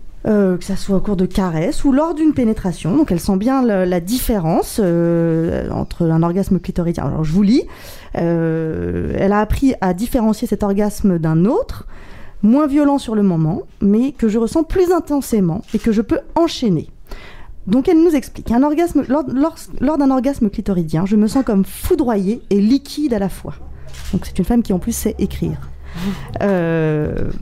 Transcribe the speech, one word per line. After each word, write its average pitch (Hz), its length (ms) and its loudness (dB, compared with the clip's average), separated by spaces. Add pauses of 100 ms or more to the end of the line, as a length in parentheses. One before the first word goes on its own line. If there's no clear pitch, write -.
(280)
euh, 196 300 2
que 139 60 -8
ça 196 120 -4
soit 190 220 0
au - 20 4
cours 202 160 0
de 180 100 2
caresses 185 580 0
ou 277 80 4
lors 311 220 2
d'une 311 200 2
pénétration. 214 600 0
Donc 302 160 2
elle 170 80 0
sent 190 180 0
bien 262 260 2
la, 196 220 2
la 180 160 0
différence, 214 840 0
euh, 170 880 2
entre - 340 -4
un 160 160 4
orgasme 175 380 0
clitoridien. 170 460 -4
Alors 143 180 -2
je 156 80 -2
vous 196 120 2
lis. 240 200 4 (540)
Euh, 160 1000 -2
elle 190 140 2
a 208 80 2
appris 214 420 0
à 185 120 0
différencier 220 540 0
cet 202 160 -2
orgasme 202 540 0
d'un 160 280 2
autre, 370 420 -2 (560)
moins 277 240 4
violent 285 320 4
sur 220 160 -4
le 208 80 2
moment, 170 380 2 (200)
mais 220 300 2
que - 160 0
je 214 100 0
ressens 233 260 2
plus 359 280 2
intensément 240 720 0 (120)
et 214 60 0
que 226 120 2
je 214 100 2
peux 302 180 0 (160)
enchaîner. 240 540 0 (800)
Donc 254 220 2
elle 320 120 6
nous 330 140 4
explique, - 360 -4
un 240 120 4
orgasme, 302 460 2
lors, 277 180 0
lors, 302 280 0 (260)
lors 302 160 0
d'un 277 120 4
orgasme 262 400 0
clitoridien, 175 560 -2
je 208 120 2
me 214 100 4
sens 262 160 2
comme 196 220 2
foudroyée 233 840 0
et 196 120 4
liquide 269 520 0
à 208 60 0
la 196 80 0
fois. - 280 -8 (580)
Donc 180 120 0
c'est - 140 -4
une 180 60 0
femme 240 180 2
qui - 80 -4
en 180 80 2
plus 226 160 -4
sait - 240 -4
écrire. 160 500 -4 (720)
Euh, 165 840 0 (120)